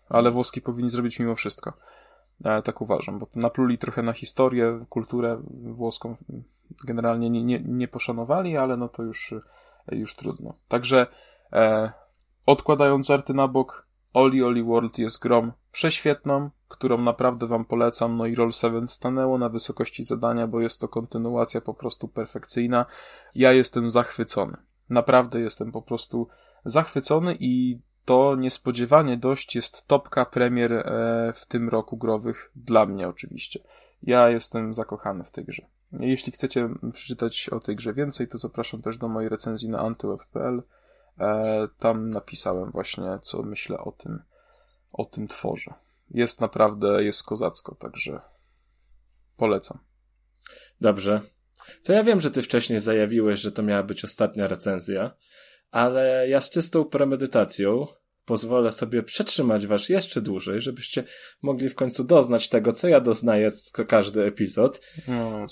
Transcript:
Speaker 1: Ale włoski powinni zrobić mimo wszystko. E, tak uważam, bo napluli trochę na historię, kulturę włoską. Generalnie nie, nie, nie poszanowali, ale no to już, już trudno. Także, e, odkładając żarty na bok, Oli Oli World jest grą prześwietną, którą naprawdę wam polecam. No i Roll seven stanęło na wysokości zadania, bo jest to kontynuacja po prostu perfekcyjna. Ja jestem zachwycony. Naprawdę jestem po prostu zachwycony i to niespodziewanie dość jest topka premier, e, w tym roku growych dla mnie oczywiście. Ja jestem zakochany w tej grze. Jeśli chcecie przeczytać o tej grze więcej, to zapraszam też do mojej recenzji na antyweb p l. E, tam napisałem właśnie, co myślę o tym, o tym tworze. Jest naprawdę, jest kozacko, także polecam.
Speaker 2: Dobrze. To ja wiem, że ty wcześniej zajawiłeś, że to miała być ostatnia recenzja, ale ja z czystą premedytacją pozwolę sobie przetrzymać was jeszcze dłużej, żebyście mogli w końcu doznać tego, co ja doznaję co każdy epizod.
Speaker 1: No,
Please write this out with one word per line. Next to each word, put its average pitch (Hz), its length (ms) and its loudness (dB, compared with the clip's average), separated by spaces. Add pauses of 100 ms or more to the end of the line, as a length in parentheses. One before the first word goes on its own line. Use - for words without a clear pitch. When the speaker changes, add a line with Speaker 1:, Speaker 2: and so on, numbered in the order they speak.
Speaker 1:
Ale 120 220 4
włoski 123 300 -2
powinni 120 300 -4
zrobić 120 280 -4
mimo 117 160 -2
wszystko. - 380 -8 (720)
E, 107 180 0
tak - 180 -6
uważam, 101 380 -2
bo - 160 -12
napluli 120 440 0
trochę 120 240 -4
na 117 100 -2
historię, 117 760 0
kulturę 117 540 -4 (200)
włoską. 117 540 -8 (680)
Generalnie 117 460 0
nie, 117 140 0
nie, 123 160 0
nie 123 280 -4
poszanowali, 139 680 -2
ale 131 200 0
no 120 120 -4
to 117 140 -10
już, 113 320 -10 (580)
już 107 220 -6
trudno. - 400 -10 (140)
Także, 123 380 4 (460)
e, 110 400 2 (540)
odkładając 139 600 4
żarty 143 280 2
na 135 140 4
bok, 131 380 -2 (260)
Oli 131 300 6
Oli 120 220 2
World 117 340 0
jest 113 240 -4
grą 117 300 4 (200)
prześwietną, 143 800 0 (180)
którą 123 300 0
naprawdę 120 480 0
wam 113 180 0
polecam. 117 520 0
No 113 100 -2
i 113 80 -2
Roll 117 180 2
seven 117 360 -2
stanęło 131 500 -2
na 123 100 0
wysokości - 560 -6
zadania, 117 420 -2
bo 113 140 -2
jest 113 200 -2
to 110 80 -6
kontynuacja 117 720 -4
po 110 140 -8
prostu - 340 -8
perfekcyjna. 120 800 -2 (480)
Ja 127 180 8
jestem 120 380 4
zachwycony. 113 680 -2 (340)
Naprawdę 120 500 4
jestem 113 320 -6
po 110 100 -10
prostu 120 460 -6 (360)
zachwycony 156 760 0
i 127 380 0 (260)
to 135 320 6
niespodziewanie 127 800 2
dość 127 400 -2
jest - 300 -8
topka 135 400 2
premier, 123 460 2
e, 117 640 0
w - 100 -20
tym 117 220 -2
roku 110 280 -2
growych 113 600 -4
dla 120 300 4
mnie 98 220 -4
oczywiście. - 520 -12 (420)
Ja 120 280 8
jestem 113 440 -4
zakochany 104 500 -8
w - 60 -20
tej - 140 -12
grze. - 220 -16 (260)
Jeśli 127 400 -2
chcecie 123 360 -4 (240)
przeczytać - 560 -8
o 113 120 -6
tej 107 160 -6
grze 113 180 -6
więcej, 135 340 -4
to 117 100 -12
zapraszam 113 440 -10
też 113 160 -8
do 117 100 -8
mojej 110 200 -4
recenzji 110 400 -6
na 113 100 -4
antyweb 104 420 -6 (120)
p - 80 -6
l. 123 220 -4 (580)
E, 107 480 0 (100)
tam 113 320 0
napisałem 95 600 -6
właśnie, 95 520 -8
co - 200 -8
myślę 104 360 -8
o - 140 -12
tym, - 300 -12 (680)
o - 120 -4
tym - 240 -10
tworze. - 460 -8 (360)
Jest 120 300 0
naprawdę, 104 640 2
jest 104 180 -2
kozacko, - 520 -6
także - 460 -12 (1160)
polecam. 104 420 0 (1000)
Speaker 2:
Dobrze. 104 400 2 (640)
To 175 80 2
ja 214 120 6
wiem, 220 160 4
że 151 100 0
ty 131 120 -2
wcześniej 117 380 0
zajawiłeś, 107 600 2
że 104 120 -4
to 107 100 -4
miała 101 200 2
być 98 220 -8
ostatnia 101 440 -2
recenzja, 95 640 -4 (600)
ale 127 580 2
ja 135 120 4
z - 100 -4
czystą 165 340 2
premedytacją 131 1000 0 (380)
pozwolę 117 480 2
sobie 117 300 -2
przetrzymać 113 640 0
was 101 220 0
jeszcze 185 320 0
dłużej, 101 400 -4
żebyście 127 440 -6 (380)
mogli 135 260 -2
w 131 60 -8
końcu 127 300 -2
doznać 123 440 6
tego, 113 240 2
co 175 160 0
ja 151 120 8
doznaję 110 500 2
co - 340 -6
każdy 104 400 4
epizod. 107 560 2 (280)
Speaker 1:
No, 113 440 -4